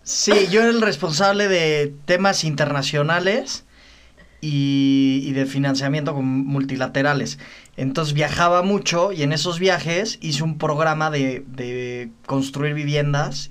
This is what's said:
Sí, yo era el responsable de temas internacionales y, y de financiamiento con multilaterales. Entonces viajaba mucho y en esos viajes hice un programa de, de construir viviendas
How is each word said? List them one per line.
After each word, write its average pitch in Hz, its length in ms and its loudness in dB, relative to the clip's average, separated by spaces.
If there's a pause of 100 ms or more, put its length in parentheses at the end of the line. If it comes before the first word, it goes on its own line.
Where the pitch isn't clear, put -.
Sí, 202 480 2
yo 214 120 4
era 233 100 6
el 233 100 2
responsable 196 680 0
de 151 460 2 (120)
temas 190 380 2
internacionales 156 1200 0 (800)
y, 139 840 2
y 147 80 -4
de 135 140 0
financiamiento 139 680 0
con 135 120 -2
multilaterales. 135 1120 -2 (380)
Entonces 147 360 -2
viajaba 170 480 2
mucho 190 500 2
y 160 120 -4
en 143 80 2
esos 170 280 -2
viajes 180 640 0
hice 156 220 -4
un 160 140 -2
programa 156 520 0
de, 131 380 -2
de 123 640 -8 (140)
construir 139 480 -2
viviendas 147 760 -2